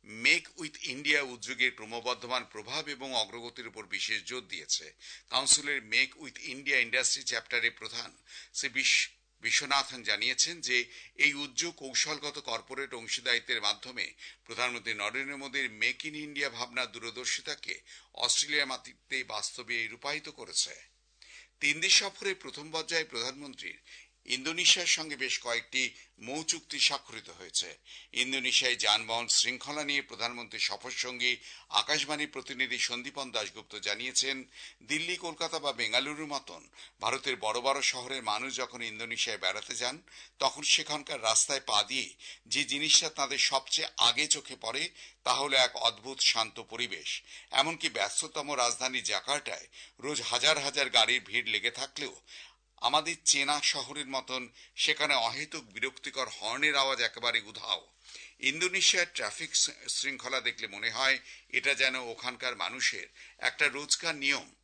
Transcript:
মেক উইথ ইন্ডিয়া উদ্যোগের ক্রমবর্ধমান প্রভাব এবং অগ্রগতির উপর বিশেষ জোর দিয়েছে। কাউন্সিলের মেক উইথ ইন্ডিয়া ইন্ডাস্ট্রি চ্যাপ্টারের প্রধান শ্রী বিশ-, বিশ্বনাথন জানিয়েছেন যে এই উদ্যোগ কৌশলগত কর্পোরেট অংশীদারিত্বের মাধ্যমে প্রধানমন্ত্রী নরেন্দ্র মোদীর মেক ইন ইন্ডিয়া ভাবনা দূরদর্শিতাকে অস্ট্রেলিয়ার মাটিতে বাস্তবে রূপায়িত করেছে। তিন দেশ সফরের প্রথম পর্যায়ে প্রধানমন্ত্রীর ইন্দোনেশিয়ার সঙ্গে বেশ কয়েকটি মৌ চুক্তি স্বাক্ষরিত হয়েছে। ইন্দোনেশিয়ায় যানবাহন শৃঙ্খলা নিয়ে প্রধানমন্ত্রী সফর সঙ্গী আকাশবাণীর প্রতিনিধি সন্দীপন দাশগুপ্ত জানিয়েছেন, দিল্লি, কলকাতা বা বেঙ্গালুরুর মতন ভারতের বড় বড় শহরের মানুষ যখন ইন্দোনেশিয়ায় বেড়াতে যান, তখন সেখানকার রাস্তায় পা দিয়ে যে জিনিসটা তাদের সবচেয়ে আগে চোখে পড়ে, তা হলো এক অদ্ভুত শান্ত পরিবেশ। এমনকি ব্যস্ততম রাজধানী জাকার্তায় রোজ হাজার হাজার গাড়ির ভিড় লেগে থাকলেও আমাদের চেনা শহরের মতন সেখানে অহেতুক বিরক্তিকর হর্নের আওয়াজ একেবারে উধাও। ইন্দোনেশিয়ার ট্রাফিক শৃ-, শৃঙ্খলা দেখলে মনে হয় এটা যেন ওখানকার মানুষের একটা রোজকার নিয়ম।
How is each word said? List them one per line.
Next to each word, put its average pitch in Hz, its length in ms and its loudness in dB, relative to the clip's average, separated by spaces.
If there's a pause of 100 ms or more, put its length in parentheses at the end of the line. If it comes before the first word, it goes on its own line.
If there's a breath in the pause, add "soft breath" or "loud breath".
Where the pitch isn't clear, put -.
মেক 117 520 2
উইথ 160 320 -10
ইন্ডিয়া 143 340 2
উদ্যোগের 123 500 0
ক্রমবর্ধমান 117 720 -4
প্রভাব 123 440 -8
এবং 135 280 -8
অগ্রগতির 117 520 -4
উপর 104 180 -12
বিশেষ 101 380 -2
জোর 127 160 -6
দিয়েছে। 80 540 -6 (360 loud breath)
কাউন্সিলের 139 520 4
মেক 120 380 2
উইথ 143 200 -12
ইন্ডিয়া 135 380 0
ইন্ডাস্ট্রি 123 440 2
চ্যাপ্টারের 117 480 0
প্রধান 113 460 -10 (380 loud breath)
শ্রী 139 140 -2
বিশ-, 127 400 4 (320)
বিশ্বনাথন 131 600 2
জানিয়েছেন 123 580 0
যে 123 240 2 (300 loud breath)
এই 143 200 4
উদ্যোগ 143 400 -4
কৌশলগত 147 640 -2
কর্পোরেট 131 560 -6
অংশীদারিত্বের 120 680 0
মাধ্যমে 107 520 -2 (320 loud breath)
প্রধানমন্ত্রী 117 500 -4
নরেন্দ্র 127 420 -4
মোদীর 135 340 -4
মেক 113 340 0
ইন 156 100 -8
ইন্ডিয়া 147 340 -4
ভাবনা 120 380 -4
দূরদর্শিতাকে 117 960 -6 (340 loud breath)
অস্ট্রেলিয়ার 143 520 2
মাটিতে 127 580 -6
বাস্তবে 113 640 -4
রূপায়িত 143 420 -6
করেছে। - 460 -2 (880 loud breath)
তিন 147 200 2
দেশ 185 180 6
সফরের 196 360 0
প্রথম 147 360 -12
পর্যায়ে 160 340 -2
প্রধানমন্ত্রীর 131 760 -8 (460 loud breath)
ইন্দোনেশিয়ার 165 640 4
সঙ্গে 156 300 2
বেশ 123 240 -2
কয়েকটি 120 540 0 (240 loud breath)
মৌ 135 240 -6
চুক্তি 151 380 -4
স্বাক্ষরিত 113 500 0
হয়েছে। 87 480 -4 (340 loud breath)
ইন্দোনেশিয়ায় 127 640 2
যানবাহন 110 520 2
শৃঙ্খলা 139 560 0
নিয়ে 143 180 0
প্রধানমন্ত্রী 117 560 -6
সফর 101 320 -4
সঙ্গী 123 460 -2 (320 loud breath)
আকাশবাণীর 147 600 0
প্রতিনিধি 127 500 -4
সন্দীপন 123 520 -4
দাশগুপ্ত 107 460 -6
জানিয়েছেন, 123 680 -2 (380 loud breath)
দিল্লি, 160 340 -2
কলকাতা 165 420 -4
বা 143 140 0
বেঙ্গালুরুর 127 540 0
মতন 127 420 -8 (320 loud breath)
ভারতের 127 360 0
বড় 107 240 -2
বড় 135 220 2
শহরের 127 400 -2
মানুষ 113 340 -2
যখন 123 260 -6
ইন্দোনেশিয়ায় 113 580 -4
বেড়াতে 101 340 -2
যান, 123 280 -4 (360 loud breath)
তখন 139 240 2
সেখানকার 147 600 0
রাস্তায় 113 380 4
পা 107 220 4
দিয়ে 123 320 -2 (320 loud breath)
যে 139 180 2
জিনিসটা 147 460 4
তাদের 139 280 0
সবচেয়ে - 580 2
আগে 120 300 4
চোখে 147 340 0
পড়ে, 139 300 -2 (340 loud breath)
তা 127 100 4
হলো 139 220 2
এক 127 200 6
অদ্ভুত 117 440 -2
শান্ত 113 400 2
পরিবেশ। 110 600 -6 (280 loud breath)
এমনকি 156 380 2
ব্যস্ততম 139 680 -2
রাজধানী 127 440 2
জাকার্তায় 104 640 -2 (340 loud breath)
রোজ 131 220 -4
হাজার 131 360 4
হাজার 143 320 0
গাড়ির 120 300 6
ভিড় 104 260 -2
লেগে 110 240 0
থাকলেও 131 500 -8 (600 loud breath)
আমাদের 151 440 2
চেনা 139 380 4
শহরের 139 440 -2
মতন 127 420 -4 (280 loud breath)
সেখানে 147 380 4
অহেতুক 131 500 0
বিরক্তিকর 123 640 -4
হর্নের 135 480 2
আওয়াজ 135 240 4
একেবারে 117 400 0
উধাও। 101 480 -6 (500 loud breath)
ইন্দোনেশিয়ার 175 760 4
ট্রাফিক 123 420 -4
শৃ-, - 320 0
শৃঙ্খলা 131 520 -2
দেখলে 113 260 -2
মনে 101 240 -4
হয় 131 280 4 (300 loud breath)
এটা 131 260 2
যেন 131 200 4
ওখানকার 123 640 -4
মানুষের 98 500 -2 (320 loud breath)
একটা 143 300 2
রোজকার 147 460 0
নিয়ম। 139 500 0